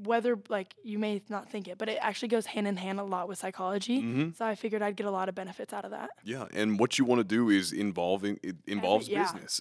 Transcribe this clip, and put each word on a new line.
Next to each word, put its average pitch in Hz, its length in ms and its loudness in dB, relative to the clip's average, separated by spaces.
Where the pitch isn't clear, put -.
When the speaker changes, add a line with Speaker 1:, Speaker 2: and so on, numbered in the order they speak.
Speaker 1:
whether, 233 440 2
like, 196 340 -4
you 208 160 -6
may 208 300 0
not 208 240 -8
think 202 160 -8
it, 185 100 -10
but 220 120 -4
it 214 120 -2
actually 214 280 0
goes 220 160 2
hand 214 240 -2
in 196 80 0
hand 190 240 -4
a - 20 -4
lot 180 240 -2
with 190 100 -8
psychology. 196 640 -2
Speaker 2:
Mm-hmm. 127 360 0
Speaker 1:
So 226 80 -2
I 220 100 0
figured 214 260 -2
I'd 208 140 0
get 202 100 -4
a 202 60 -2
lot 185 160 0
of 185 80 -4
benefits 185 380 -10
out 208 100 -6
of 202 80 -10
that. - 200 -10
Speaker 2:
Yeah, 117 300 -6
and 107 260 2
what 120 180 4
you 135 60 6
wanna 120 220 6
do 110 240 4
is 92 240 6
involving, 95 680 0
it 90 140 -6
involves 98 420 2
Speaker 1:
Every, 101 80 -2
yeah, 101 80 2
Speaker 2:
business, - 280 -6